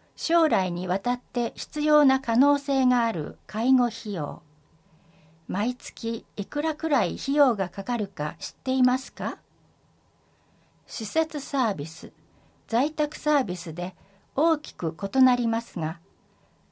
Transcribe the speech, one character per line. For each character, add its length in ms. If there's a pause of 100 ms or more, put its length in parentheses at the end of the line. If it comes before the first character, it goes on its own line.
(160)
将 340
来 220
に 160
わ 100
た 160
っ 80
て 340
必 260
要 240
な 140
可 180
能 200
性 300
が 180
あ 60
る 340
介 260
護 140
費 280
用。 280 (1040)
毎 280
月 500 (100)
い 100
く 160
ら 140
く 140
ら 160
い 100
費 200
用 200
が 140
か 160
か 100
る 140
か 280
知 140
っ 40
て 180
い 100
ま 140
す 160
か？ 240 (1500)
施 200
設 340
サ 300
ー 40
ビ 120
ス、 260 (560)
在 240
宅 260
サ 200
ー 80
ビ 100
ス 180
で 220 (400)
大 220
き 180
く 260
異 200
な 160
り 100
ま 140
す 180
が、 220 (720)